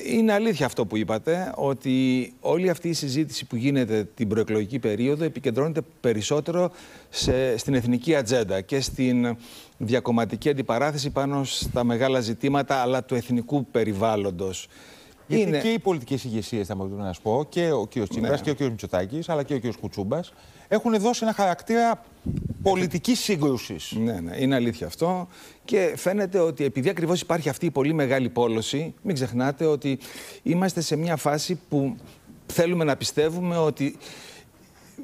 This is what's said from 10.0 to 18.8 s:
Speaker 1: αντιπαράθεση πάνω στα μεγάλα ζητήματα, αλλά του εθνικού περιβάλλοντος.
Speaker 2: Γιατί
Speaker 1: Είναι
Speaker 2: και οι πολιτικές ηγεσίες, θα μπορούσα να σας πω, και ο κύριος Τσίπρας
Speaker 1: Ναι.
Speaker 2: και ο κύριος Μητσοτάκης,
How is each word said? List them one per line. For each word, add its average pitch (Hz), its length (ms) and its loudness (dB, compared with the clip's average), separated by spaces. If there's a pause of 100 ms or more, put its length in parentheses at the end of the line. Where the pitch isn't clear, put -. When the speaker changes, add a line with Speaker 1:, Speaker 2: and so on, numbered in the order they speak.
Speaker 1:
αντιπαράθεση 143 600 0
πάνω 139 340 0
στα - 400 -2
μεγάλα 127 360 2
ζητήματα, 139 560 0
αλλά 127 280 0
του 131 120 -4
εθνικού 123 500 0
περιβάλλοντος. 98 1000 0 (600)
Speaker 2:
Γιατί 214 160 2
Speaker 1:
Είναι 156 160 2
Speaker 2:
και 220 120 0
οι 226 80 0
πολιτικές 143 440 -2
ηγεσίες, 110 440 -4
θα 104 80 -6
μπορούσα 98 200 -6
να 101 120 -6
σας 87 120 -6
πω, 123 300 0
και 170 220 0
ο 113 160 2
κύριος 107 220 -2
Τσίπρας - 220 -2
Speaker 1:
Ναι. 147 120 -2
Speaker 2:
και 156 60 -2
ο 147 40 2
κύριος 135 180 -2
Μητσοτάκης, 107 580 -4